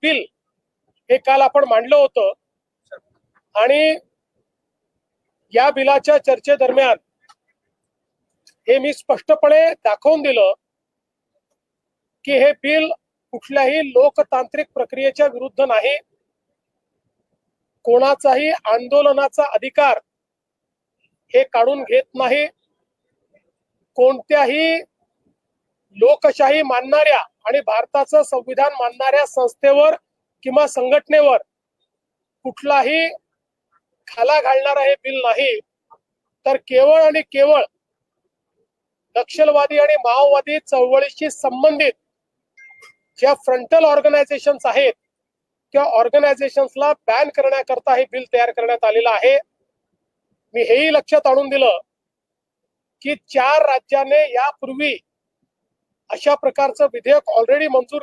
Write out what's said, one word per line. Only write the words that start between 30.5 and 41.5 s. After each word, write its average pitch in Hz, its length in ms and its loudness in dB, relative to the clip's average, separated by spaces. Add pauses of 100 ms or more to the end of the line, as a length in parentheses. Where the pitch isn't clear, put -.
संघटनेवर 285 720 0 (1080)
कुठलाही 285 640 -2 (1000)
खाला 277 320 0
घालणारं 269 400 0
हे 277 140 2
बिल 269 300 -8
नाही, 233 340 -2 (880)
तर 269 100 0
केवळ 269 460 2
आणि 311 200 2
केवळ 285 400 2 (1500)
नक्षलवादी 294 640 0
आणि 294 180 4
माओवादी 277 640 2
चळवळीशी 269 720 -2
संबंधित 285 600 -2 (1300)